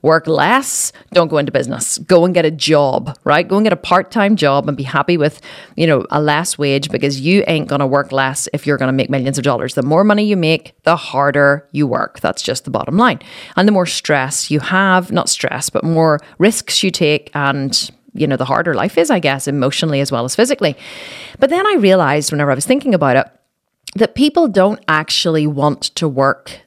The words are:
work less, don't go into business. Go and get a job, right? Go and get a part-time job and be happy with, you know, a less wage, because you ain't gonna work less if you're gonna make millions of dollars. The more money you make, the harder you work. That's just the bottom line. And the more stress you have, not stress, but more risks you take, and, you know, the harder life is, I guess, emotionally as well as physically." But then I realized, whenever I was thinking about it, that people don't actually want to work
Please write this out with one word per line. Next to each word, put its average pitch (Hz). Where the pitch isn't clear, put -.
work 160
less, 165
don't 170
go 156
into 143
business. -
Go 170
and 185
get 170
a 156
job, 147
right? 170
Go 190
and 214
get 208
a -
part-time 196
job 139
and 143
be 139
happy 147
with, 151
you 165
know, 135
a 147
less 151
wage, 139
because 139
you 180
ain't 156
gonna 143
work 135
less 135
if 151
you're 143
gonna 131
make 135
millions 135
of 135
dollars. 131
The 139
more 156
money 208
you 208
make, 160
the 160
harder 143
you 147
work. -
That's -
just -
the -
bottom 123
line. 220
And 185
the 214
more 185
stress -
you 147
have, 185
not -
stress, -
but -
more 160
risks -
you 185
take, 151
and, 139
you -
know, 139
the 127
harder 156
life 123
is, 320
I 262
guess, 139
emotionally 143
as 139
well 120
as 127
physically." 220
But 269
then 359
I 415
realized, 175
whenever 147
I 135
was 139
thinking 262
about 143
it, 135
that 214
people 302
don't 196
actually 156
want 147
to 170
work 135